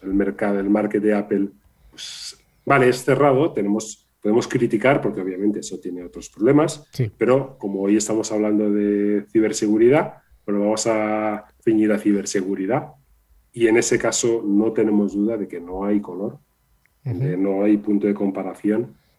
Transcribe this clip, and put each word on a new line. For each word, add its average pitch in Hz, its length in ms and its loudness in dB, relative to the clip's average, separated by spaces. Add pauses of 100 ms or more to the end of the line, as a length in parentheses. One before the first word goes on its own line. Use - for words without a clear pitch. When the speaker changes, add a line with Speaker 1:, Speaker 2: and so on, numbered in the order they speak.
Speaker 1:
el 95 100 -6
mercado, 101 460 0
el 98 100 -2
market 104 320 0
de 107 120 2
Apple, 101 360 -2 (420)
pues, - 460 -16 (280)
vale, 127 240 4
es 123 140 -2
cerrado, 143 500 2
tenemos, 104 560 -4 (120)
podemos 110 260 0
criticar, 123 540 2
porque 98 200 -4
obviamente 95 380 -2
eso 92 200 -10
tiene 90 240 -10
otros 85 260 -16
problemas, 147 600 2
Speaker 2:
Sí. 113 260 -4
Speaker 1:
pero 131 400 0
como 98 240 -6
hoy 101 160 2
estamos 110 340 -2
hablando 107 400 0
de 104 600 0
ciberseguridad, 110 840 2 (280)
pues 101 140 -4
lo 101 60 0
vamos 110 240 0
a 107 580 -2 (180)
ceñir 107 280 2
a 101 80 2
ciberseguridad, 98 920 -2 (600)
y 117 160 2
en 113 100 4
ese 120 200 2
caso 117 480 0
no 104 280 2
tenemos 104 400 2
duda 107 240 -2
de 98 100 -6
que 87 120 -12
no 92 260 -8
hay 104 160 0
color, 95 380 -10 (680)
Speaker 2:
Ujú. 123 140 -6
Speaker 1:
de 90 180 -2
no 98 260 0
hay 104 140 4
punto 104 300 0
de 101 60 2
comparación 101 840 -4 (240)